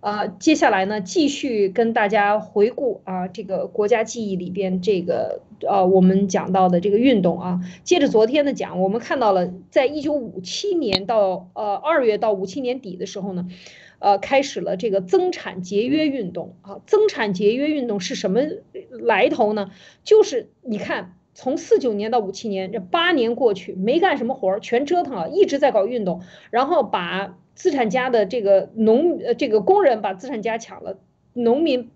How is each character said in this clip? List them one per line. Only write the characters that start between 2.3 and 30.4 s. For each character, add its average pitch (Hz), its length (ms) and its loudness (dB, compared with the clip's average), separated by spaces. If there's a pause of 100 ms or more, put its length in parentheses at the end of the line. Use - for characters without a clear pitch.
回 214 320 2
顾 247 340 -4
啊， 185 240 -6
这 190 140 -12
个 180 240 -4
国 208 220 -2
家 226 160 2
记 226 260 -8
忆 185 60 -4
里 180 140 -6
边 185 300 -2
这 185 200 0
个， 143 400 -4 (260)
呃， 196 200 2
我 185 140 6
们 190 280 6
讲 185 240 -2
到 185 160 4
的 180 100 4
这 190 120 0
个 202 80 4
运 240 240 4
动 170 180 0
啊。 180 200 -4 (220)
接 349 160 2
着 277 100 2
昨 214 180 4
天 285 180 2
的 277 80 0
讲， 175 280 -6
我 190 80 2
们 220 120 -2
看 294 180 -4
到 220 140 4
了 180 180 2 (200)
在 277 160 2
一 294 160 -4
九 294 100 -2
五 226 280 -4
七 392 340 -6
年 196 320 -2
到， 190 480 0
呃， 208 200 -4
二 294 300 0
月 208 140 2
到 220 140 0
五 196 140 -4
七 277 140 -8
年 254 200 -4
底 180 160 -14
的 180 100 -10
时 190 140 -12
候 190 120 -8
呢， 180 160 -6 (500)
呃， - 200 2
开 285 240 2
始 277 180 -6
了 170 160 -4
这 196 140 -4
个 190 100 0
增 359 320 0
产 190 300 -10
节 202 220 -2
约 311 220 0
运 240 260 -4
动 170 280 -10
啊。 196 260 -18
增 427 220 4
产 214 240 -2
节 202 220 2
约 285 160 -2
运 277 180 -2
动 202 100 -2
是 180 160 -6
什 190 160 -2
么 220 100 2 (500)
来 226 400 2
头 226 240 0
呢？ 196 160 -6 (340)
就 427 180 8
是 277 280 -2 (100)
你 226 160 -6
看， 208 380 -8 (180)
从 269 240 -4
四 427 220 2
九 240 160 0
年 208 160 -4
到 247 80 2
五 196 120 -2
七 214 200 -8
年， 190 200 -6
这 226 80 -8
八 339 340 0
年 240 220 0
过 226 200 0
去， 190 180 -12
没 202 260 0
干 339 200 2
什 226 80 -4
么 254 80 -2
活 190 160 -2
儿， 202 100 -2
全 247 240 -2
折 349 180 0
腾 269 120 -6
了， 175 160 -6
一 370 160 4
直 277 120 -2
在 277 140 4
搞 202 140 2
运 233 180 -4
动， 180 160 -4 (300)
然 254 160 0
后 311 160 2
把 185 560 -4 (160)
资 - 160 0
产 262 180 0
家 254 220 0
的 220 160 4
这 240 160 -4
个 196 320 4
农-， 226 500 4
呃， 233 100 0
这 254 140 -2
个 214 120 2
工 392 220 4
人 233 200 2
把 196 100 -4
资 190 160 -12
产 240 140 -8